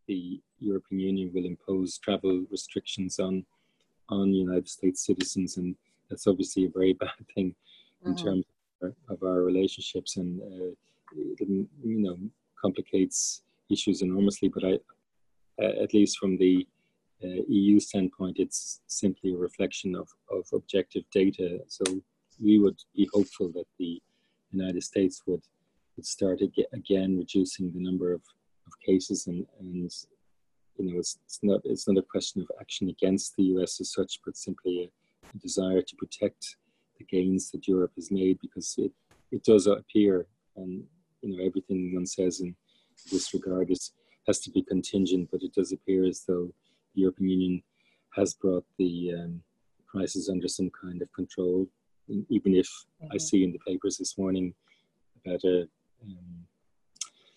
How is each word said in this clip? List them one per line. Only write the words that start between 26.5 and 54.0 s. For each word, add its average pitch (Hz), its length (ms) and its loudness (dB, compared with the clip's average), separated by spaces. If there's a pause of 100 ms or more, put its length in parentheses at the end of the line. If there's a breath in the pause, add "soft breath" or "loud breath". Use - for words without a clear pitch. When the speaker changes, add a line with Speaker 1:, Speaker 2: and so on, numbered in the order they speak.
Speaker 1:
again 95 440 0
reducing 90 540 0
the 90 80 -8
number 90 320 0
of, 85 100 -2 (460)
of - 60 -20 (120)
cases, 95 420 2
and, 87 180 -6 (140)
and, 90 300 -6 (880)
you 92 140 -2
know, 87 80 -2
it's, - 260 -6
it's - 160 -16
not, 98 220 4
it's - 240 -2
not 98 100 4
a 95 40 6
question - 400 -4
of 82 60 -8 (120)
action - 300 -6
against 95 480 0
the 104 60 4
U 92 200 4
S - 160 -6
as 92 140 -8
such, - 320 -4
but - 100 -10
simply 90 480 -6
a, - 500 -20
a 110 60 -16
desire 92 420 0
to - 140 -10
protect - 640 -6 (420)
the - 60 -20
gains 92 460 0
that - 160 -8
Europe 92 280 2
has - 160 -10
made, 92 300 2
because - 360 -10
it, - 140 -2 (400)
it 139 120 -6
does 104 240 8
appear, 101 580 4 (320)
and, 92 260 -10 (380)
you 98 160 -6
know, 90 60 -4
everything 92 500 -2
one 90 120 -2
says 92 360 -2
in 90 140 -6 (560)
this 92 220 -4
regard 92 380 -2
is, - 220 -2 (340)
has 104 120 2
to - 120 -12
be 95 100 2
contingent, 92 720 0
but 90 120 -4
it 90 100 -8
does 92 180 0
appear 92 340 0
as 90 220 -2
though 87 260 -2 (400)
the 95 80 0
European 92 280 2
Union 92 340 0 (520)
has 98 200 0
brought 90 280 0 (140)
the, 87 400 0
um, 85 240 -10 (460)
crisis 95 420 -4
under 90 180 -2
some 90 220 -4
kind 87 320 -12
of 87 120 -8
control, 92 540 -2 (400)
e-, 104 220 -4
even 98 240 4
if 92 160 4 (320)
I - 40 -16
Speaker 2:
Mm-hmm. 101 120 -6
Speaker 1:
see 95 260 4
in 90 80 2
the 85 160 -10
papers 92 300 -4
this - 200 -8